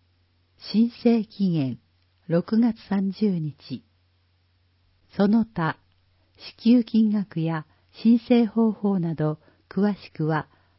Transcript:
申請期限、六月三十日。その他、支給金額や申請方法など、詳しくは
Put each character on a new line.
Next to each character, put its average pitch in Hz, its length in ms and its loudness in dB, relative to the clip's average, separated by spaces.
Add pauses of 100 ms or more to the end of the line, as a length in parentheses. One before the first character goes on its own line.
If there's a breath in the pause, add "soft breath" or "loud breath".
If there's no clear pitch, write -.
(580)
申 226 320 0 (120)
請 233 220 2
期 196 260 -4
限、 135 280 -2 (500)
六 175 300 -2
月 233 180 0 (120)
三 196 240 -2
十 196 260 -2
日。 139 460 -10 (1300)
そ 202 120 2
の 220 160 2
他、 165 340 -6 (580)
支 - 200 -20
給 233 280 4
金 220 260 2
額 202 300 -4
や 160 260 -6 (360)
申 233 160 4
請 240 280 2
方 220 260 0
法 202 260 -2
な 165 160 -4
ど、 156 240 -4 (300 soft breath)
詳 202 260 -2
し - 180 -18
く 156 140 -6
は 156 220 -4 (300)